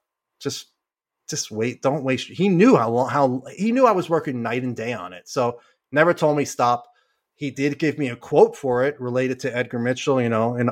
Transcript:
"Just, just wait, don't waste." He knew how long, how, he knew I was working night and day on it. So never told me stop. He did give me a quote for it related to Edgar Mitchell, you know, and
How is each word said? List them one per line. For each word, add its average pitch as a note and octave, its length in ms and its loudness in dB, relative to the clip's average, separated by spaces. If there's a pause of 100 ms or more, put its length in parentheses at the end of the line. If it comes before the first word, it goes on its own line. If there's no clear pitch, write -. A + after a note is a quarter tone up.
(400)
"Just, - 320 -10 (560)
just - 240 -10
wait, A#2 300 -6
don't C#3+ 200 0
waste." C3 240 -2
He F3 220 -2
knew G3 260 6
how A#2 160 2
long, B2 180 0
how, B2+ 360 0 (120)
he G#3 140 -2
knew B3+ 160 4
I A3+ 60 6
was F3 180 -2
working D3 320 -2
night A#2+ 220 -4
and B2 100 -6
day A2+ 180 -6
on F2+ 200 -10
it. F2+ 160 -20
So A#2+ 320 -2 (320)
never D#3+ 200 4
told D3+ 240 0
me C#3+ 80 0
stop. A#2+ 440 0 (480)
He C#3+ 160 -8
did C#3 260 -2
give D3+ 180 0
me D3 120 -2
a A#2+ 80 -6
quote D3+ 400 4
for B2+ 280 0
it C#3+ 160 -2
related B2+ 400 -2
to A#2+ 160 -6
Edgar B2 220 -4
Mitchell, B2+ 420 0
you A#2+ 80 0
know, A2+ 280 0
and A#2+ 160 0